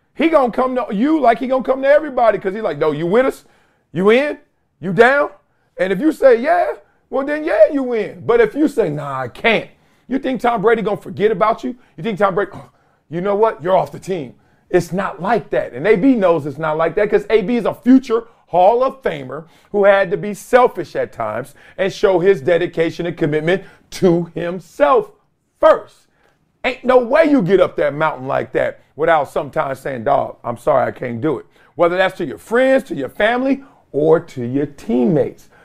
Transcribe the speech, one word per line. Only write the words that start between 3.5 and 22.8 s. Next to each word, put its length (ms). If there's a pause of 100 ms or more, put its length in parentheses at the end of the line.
You 160
in? 300 (420)
You 100
down?" 380 (480)
And 160
if 80
you 100
say, 240
"Yeah," 380 (360)
well, 160
then, 200
yeah, 260
you 120
win. 420
But 160
if 120
you 140
say, 220
"Nah, 320
I 80
can't," 400 (400)
you 100
think 220
Tom 200
Brady 200
gonna 160
forget 340
about 320
you? 140 (180)
You 80
think 160
Tom 160
Brady, 180
"Oh, 160 (400)
you 120
know 140
what? 280
You're 140
off 160
the 60
team." 360 (340)
It's 220
not 300
like 300
that. 200
And 160
A 80
B 180
knows 320
it's 120
not 180
like 200
that, 140
'cause 200
A 120
B 140
is 100
a 80
future 520 (220)
Hall 340
of 200
Famer 440 (280)
who 100
had 260
to 60
be 180
selfish 640
at 160
times 420 (240)
and 140
show 280
his 220
dedication 640